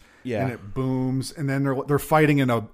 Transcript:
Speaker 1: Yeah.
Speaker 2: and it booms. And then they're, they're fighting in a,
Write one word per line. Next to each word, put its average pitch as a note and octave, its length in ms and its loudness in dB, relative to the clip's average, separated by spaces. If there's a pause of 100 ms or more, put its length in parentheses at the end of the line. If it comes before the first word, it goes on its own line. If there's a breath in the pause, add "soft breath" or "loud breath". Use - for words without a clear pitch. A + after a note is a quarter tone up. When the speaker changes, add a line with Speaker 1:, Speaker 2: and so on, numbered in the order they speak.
(240 soft breath)
Speaker 1:
Yeah. A#2 200 -2
Speaker 2:
and C3 80 -2
it G2+ 220 -12
booms. C3 580 -2
And C#3+ 160 -6
then C#3 160 0
they're, C3+ 140 0 (100)
they're C#3+ 120 2
fighting D3+ 400 4
in B2+ 100 2
a, A2+ 240 -2